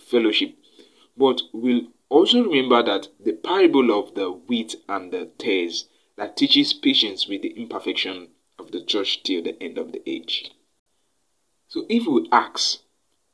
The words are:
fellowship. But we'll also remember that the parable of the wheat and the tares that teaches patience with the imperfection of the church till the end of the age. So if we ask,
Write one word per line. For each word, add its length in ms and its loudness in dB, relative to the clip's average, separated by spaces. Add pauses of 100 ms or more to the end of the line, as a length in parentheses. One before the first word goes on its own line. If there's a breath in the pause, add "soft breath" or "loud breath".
(100)
fellowship. 440 2 (640 soft breath)
But 240 2 (140)
we'll 320 0 (240)
also 340 6
remember 380 4
that 260 -2 (100)
the 140 -4
parable 680 4
of 160 -6
the 160 -4
wheat 440 -6 (120)
and 240 -8
the 280 -8
tares 500 -4 (280)
that 200 -10
teaches 380 2
patience 520 -2
with 140 -8
the 80 -6 (120)
imperfection 680 -8 (300)
of 140 -20
the 120 -10
church 380 -4
till 200 -4
the 200 -8
end 160 -10
of 140 -10
the 160 -12
age. 420 -8 (1160)
So 200 -8
if 180 0
we 240 2
ask, 500 0 (540)